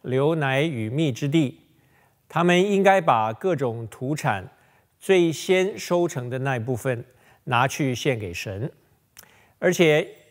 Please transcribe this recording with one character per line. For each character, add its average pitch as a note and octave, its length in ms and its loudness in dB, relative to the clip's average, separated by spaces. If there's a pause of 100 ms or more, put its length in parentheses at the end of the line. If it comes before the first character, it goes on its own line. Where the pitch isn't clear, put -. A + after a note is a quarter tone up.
流 C#3 340 0
奶 C#3 280 0
与 A#2 260 -4
蜜 C#3+ 220 0
之 C#3+ 160 -4
地， C#3 320 0 (680)
他 E3 160 -2
们 F3+ 280 4
应 G3 100 2
该 F#3+ 180 6
把 A#2 320 2
各 F3 240 -2
种 A#2 320 -4
土 C3 280 -8
产 G#2+ 340 -4 (500)
最 F3 320 4
先 F#3 460 0
收 F3 300 -2
成 B2 220 -6
的 B2+ 100 -6
那 C3+ 180 -2
部 A#2+ 180 -4
分 A#2+ 300 -4 (380)
拿 B2+ 240 2
去 C3+ 260 -2
献 B2 240 -2
给 G2 160 -8
神， G#2 380 -8 (880)
而 F#3 120 2
且 E3 360 4 (240)